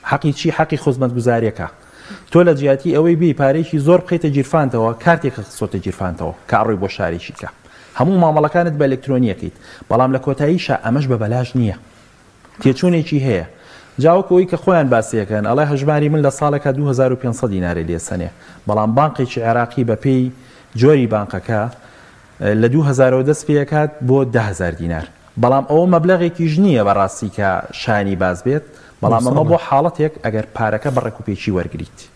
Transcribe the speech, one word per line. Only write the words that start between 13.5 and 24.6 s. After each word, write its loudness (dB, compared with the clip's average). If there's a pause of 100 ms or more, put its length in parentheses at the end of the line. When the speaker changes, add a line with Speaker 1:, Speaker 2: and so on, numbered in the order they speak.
Speaker 1:
جا 6
وەکو -2
ئەوەی 4
کە -2
خۆیان 2
باسیەکەن، 0
ئەڵێ 2
هەژماری 0
من 2
لە 2
ساڵێکە 0
دوو 0
هەزار 2
و 0
پێنج -2
سەد -2
دینارە -2
لێسەنێ. -6 (380)
بەڵام 0
بانقێکی -2
عێراقی -2
بە 0
پێی 0 (480)
جۆری 6
بانقەکە، -2 (1000)
لە 4
دوو 2
هەزارەوە 4
دەست -2
پێ 2
ئەکات 0 (180)
بۆ 4 (160)
دە 2
هەزار -4 (100)